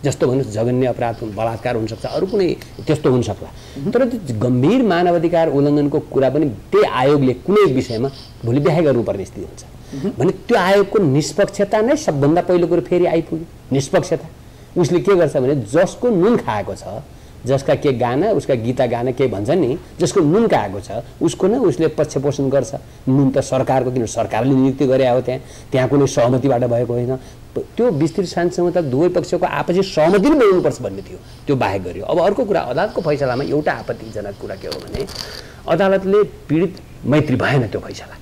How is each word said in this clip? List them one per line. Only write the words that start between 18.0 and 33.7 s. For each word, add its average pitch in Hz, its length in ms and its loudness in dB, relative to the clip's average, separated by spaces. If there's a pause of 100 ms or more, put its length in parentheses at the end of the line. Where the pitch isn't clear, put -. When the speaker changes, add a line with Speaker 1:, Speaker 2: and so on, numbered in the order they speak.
Speaker 1:
उसका 151 240 0
गीता 120 320 0
गाना 120 240 -2
के 131 160 0
भन्छ 107 240 -4
नि, 160 280 0 (220)
जसको 175 200 2
नुन 180 260 4
खाएको 104 340 0
छ, - 100 -16 (320)
उसको 170 240 0
नै 226 120 2
उसले 165 280 2
पक्ष 147 320 -2
पोषण 139 300 -2
गर्छ। 131 260 0 (340)
नुन 135 220 4
त 135 80 0
सरकारको, 127 520 0
किन 123 160 -2
सरकारले 113 440 -2
नियुक्ति 131 360 2
गरे 131 220 4
हो 123 120 4
त्यहाँ, 127 200 -6 (320)
त्यहाँ 131 160 0
कुनै 143 180 4
सहमतिबाट 127 580 2
भएको 120 280 0
होइन। 123 240 -2
प-, - 420 -12
त्यो 233 320 0
विस्तृत 165 360 -2
शान्तिसम्म 175 440 -2
त 180 80 0
दुवै 151 300 2
पक्षको 175 380 0
आपसी 170 360 -2
सहमति 190 480 4
नै 311 60 6
बनाउनुपर्छ 180 460 4
भन्ने 98 200 -8
थियो, - 160 -16 (280)
त्यो 143 100 2
बाहेक 98 260 -2
गरियो। 90 220 -8
अब 170 160 0
अर्को 208 240 2
कुरा, 196 160 0
अदालतको 180 400 -2
फैसलामा 143 440 -2
एउटा 151 280 0